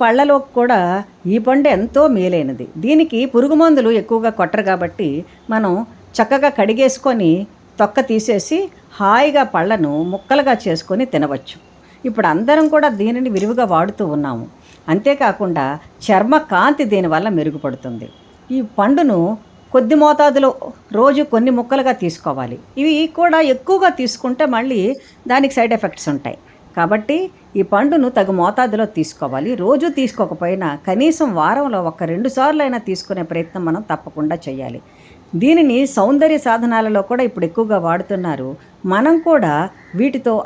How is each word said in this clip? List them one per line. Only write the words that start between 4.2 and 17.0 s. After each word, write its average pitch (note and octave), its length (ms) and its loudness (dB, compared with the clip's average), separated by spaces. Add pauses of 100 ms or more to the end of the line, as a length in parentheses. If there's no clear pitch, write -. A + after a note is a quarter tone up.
కొట్టరు G3 300 0
కాబట్టి F3+ 400 -2 (440)
మనం A3 200 0 (460)
చక్కగా C4+ 400 2
కడిగేసుకొని A3+ 720 0 (500)
తొక్క G#3 200 2 (100)
తీసేసి A3 480 0 (400)
హాయిగా C4 460 2 (100)
పళ్ళను E3+ 380 0 (200)
ముక్కలుగా C4 420 0 (120)
చేసుకొని F#3+ 480 -2
తినవచ్చు. C#3 420 -4 (480)
ఇప్పుడు A3 300 -2
అందరం D4 400 2
కూడా D4+ 160 4 (100)
దీనిని A#3+ 360 -2
విరివిగా A3+ 380 0
వాడుతూ F#3+ 320 -2 (100)
ఉన్నాము. B2+ 300 -6 (460)
అంతేకాకుండా G3+ 720 0 (400)
చర్మ G#3+ 300 2 (160)
కాంతి B3+ 420 2
దీనివల్ల F3 340 0 (120)